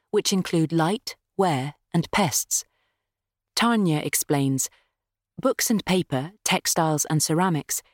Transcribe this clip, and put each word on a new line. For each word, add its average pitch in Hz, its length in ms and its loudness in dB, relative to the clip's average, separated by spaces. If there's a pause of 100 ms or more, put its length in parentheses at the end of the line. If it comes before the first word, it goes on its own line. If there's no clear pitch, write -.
which - 240 0
include 165 400 0
light, 165 420 -2 (220)
wear, 147 380 0 (180)
and 165 180 0
pests. - 540 0 (920)
Tanya 208 440 2
explains, 139 720 0 (720)
"Books - 300 0
and 214 160 0
paper, 170 480 -2 (100)
textiles 160 640 0
and 156 180 0
ceramics, 165 580 0 (120)